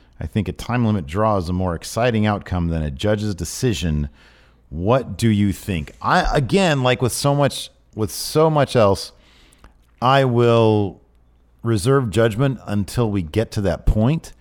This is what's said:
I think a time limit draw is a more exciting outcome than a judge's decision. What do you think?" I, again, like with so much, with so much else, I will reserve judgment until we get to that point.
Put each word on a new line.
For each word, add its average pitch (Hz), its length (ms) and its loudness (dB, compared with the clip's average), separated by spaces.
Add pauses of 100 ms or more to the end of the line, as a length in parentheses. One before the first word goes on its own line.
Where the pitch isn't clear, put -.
(220)
I 82 60 -8
think 101 200 -2
a 92 60 -6
time 120 320 -2
limit 104 200 0
draw 104 320 0
is 87 120 -4
a 90 40 -2
more 90 220 -2
exciting 113 500 -2
outcome 92 440 -2
than 82 140 -2
a 76 80 -4
judge's 104 440 -2
decision. 82 720 -4 (640)
What 101 480 -2
do 117 100 0
you 104 240 2
think?" 87 400 -6 (100)
I, 151 240 2 (120)
again, 156 440 0
like 127 200 0
with 120 100 0
so 143 240 0
much, - 360 -2 (220)
with 110 180 -4
so - 380 0
much 147 280 2
else, 101 340 2 (920)
I 135 220 4
will 117 800 2 (600)
reserve 117 460 2
judgment 113 560 0
until 104 460 -2
we 101 100 -2
get 92 300 -4
to 107 100 -4
that 90 240 -2
point. 123 560 0